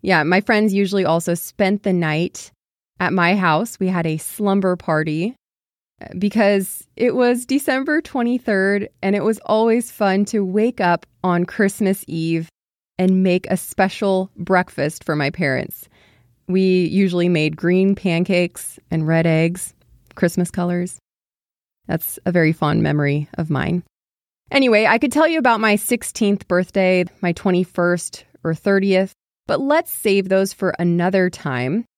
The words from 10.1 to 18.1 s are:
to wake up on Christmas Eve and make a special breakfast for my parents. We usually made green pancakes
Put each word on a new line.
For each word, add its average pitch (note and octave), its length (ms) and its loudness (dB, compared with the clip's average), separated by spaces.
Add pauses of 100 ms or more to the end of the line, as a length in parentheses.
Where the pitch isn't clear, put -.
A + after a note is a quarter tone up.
to G#3+ 160 -2
wake G#3+ 380 0
up F3 240 0 (180)
on F3 220 0
Christmas G3 640 -2
Eve E3 400 -4 (500)
and F#3 240 2
make F#3 280 2
a F#3 80 0
special F#3+ 800 -2
breakfast F3 680 -2
for D#3 120 -2
my C#3+ 120 0
parents. C#3+ 600 -4 (600)
We F#3 380 2
usually F3+ 420 0
made D#3 280 0
green F#3 380 2
pancakes F3 840 -2 (120)